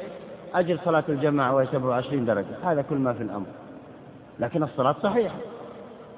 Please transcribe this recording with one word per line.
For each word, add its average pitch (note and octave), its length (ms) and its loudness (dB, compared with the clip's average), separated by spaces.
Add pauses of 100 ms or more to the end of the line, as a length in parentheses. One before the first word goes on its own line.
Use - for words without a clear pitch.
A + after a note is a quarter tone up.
(560)
أجر F3 300 2
صلاة D#3+ 240 6
الجماعة C#3 460 4
وهي C3+ 100 6
سبع C3 200 0
وعشرين B2+ 400 0
درجة، G2+ 200 2 (200)
هذا D#3 160 2
كل C#3+ 140 -2
ما C3 180 2
في A2+ 100 -6
الأمر. G2+ 220 -4 (960)
لكن C3+ 240 0
الصلاة C#3 400 2
صحيحة، G#3 320 2 (840)